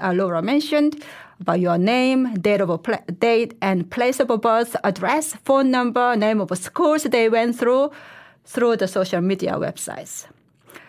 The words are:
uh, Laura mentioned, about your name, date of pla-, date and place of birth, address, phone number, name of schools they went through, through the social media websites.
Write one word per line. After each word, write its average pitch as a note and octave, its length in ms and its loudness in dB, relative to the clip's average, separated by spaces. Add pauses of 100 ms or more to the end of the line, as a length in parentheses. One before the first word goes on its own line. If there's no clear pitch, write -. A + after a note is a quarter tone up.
uh, F#3+ 80 0
Laura F3+ 300 0
mentioned, D4 600 0 (380)
about F3+ 200 0
your F3 200 2
name, B3+ 560 2
date G3+ 260 2
of E3+ 220 -2
pla-, A3 180 -4 (180)
date A#3 420 2
and F3+ 280 0
place B3 300 0
of C4 80 0 (140)
birth, A#3 420 2
address, G3+ 500 -2 (100)
phone C4+ 280 2
number, B3 440 2
name G#3+ 240 2
of F#3 160 -4
schools D#4 480 0
they A3+ 240 2
went A#3 300 0
through, B3+ 320 2 (560)
through A#3 320 0
the G3 100 -2
social F#3 340 -2
media F#3 320 -2
websites. - 720 -8 (600)